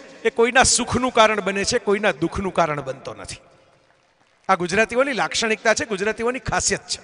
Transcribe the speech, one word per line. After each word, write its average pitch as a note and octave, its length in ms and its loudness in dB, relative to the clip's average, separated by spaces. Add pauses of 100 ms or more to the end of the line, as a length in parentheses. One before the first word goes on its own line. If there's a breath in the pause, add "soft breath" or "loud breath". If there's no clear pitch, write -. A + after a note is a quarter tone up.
(240)
એ A3+ 60 0
કોઈના A#3+ 340 4
સુખનું B3 480 0
કારણ G#3+ 300 4
બને G3 240 -2
છે, A#3+ 140 0
કોઈના G#3 320 0
દુઃખનું E3+ 420 -4
કારણ D3+ 280 0
બનતો C3 320 -10
નથી. - 280 -16 (1080)
આ F#3+ 60 4
ગુજરાતીઓની A3 580 0
લાક્ષણિકતા G#3+ 600 0
છે, C#4 120 -4
ગુજરાતીઓની A3 540 -4
ખાસિયત F3+ 480 -4
છે. - 160 -8